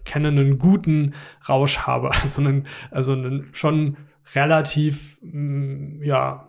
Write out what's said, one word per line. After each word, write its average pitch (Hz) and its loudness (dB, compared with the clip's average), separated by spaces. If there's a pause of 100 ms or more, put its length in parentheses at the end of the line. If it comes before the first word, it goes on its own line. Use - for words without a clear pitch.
kenne, 151 -2
einen 139 4
guten 156 2 (320)
Rausch 135 2
habe. 127 -2
<laughs> - 2
Also 139 -2
einen, 139 2 (240)
also 131 -2
einen 131 -4
schon 151 0 (380)
relativ, 147 0
mm, 143 -8
ja, 135 -2